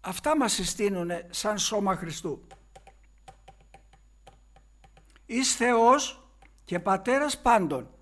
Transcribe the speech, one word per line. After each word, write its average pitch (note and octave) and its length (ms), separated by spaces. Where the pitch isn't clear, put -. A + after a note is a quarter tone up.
Αυτά D4 360
μας B3 160
συστήνουνε F3 760
σαν G#3+ 280
σώμα G3+ 380
Χριστού. E3 500
«Εις B3 300
Θεός A#3+ 720
και F3 160
Πατέρας B3 600
πάντων». E3 500